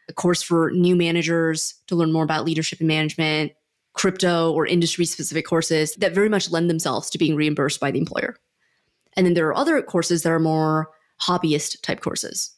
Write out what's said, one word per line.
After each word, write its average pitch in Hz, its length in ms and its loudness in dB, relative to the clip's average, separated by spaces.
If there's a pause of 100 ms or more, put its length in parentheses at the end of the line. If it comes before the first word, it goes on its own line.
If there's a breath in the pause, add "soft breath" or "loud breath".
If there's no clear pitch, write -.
a - 40 -14
course 175 280 0
for 165 300 2
new 180 240 4
managers 165 800 0 (120)
to 185 80 -2
learn 165 160 2
more 160 120 2
about 156 220 0
leadership 160 340 -2
and 165 80 0
management, 156 640 0 (420)
crypto 175 580 0
or 151 140 0
industry-specific 165 800 -2
courses 160 500 0
that 180 200 0
very 202 140 4
much 202 200 0
lend 165 200 0
themselves 160 420 -2
to - 80 -4
being 156 160 2
reimbursed 147 440 0
by 143 120 -2
the 135 80 -2
employer. - 380 -6 (800)
And 185 120 2
then 175 80 4
there 165 120 2
are 147 100 0
other 294 260 2
courses 170 400 0
that 165 80 2
are 165 80 2
more 156 500 2 (320 soft breath)
hobbyist 170 640 -2
type - 180 -6
courses. - 560 -6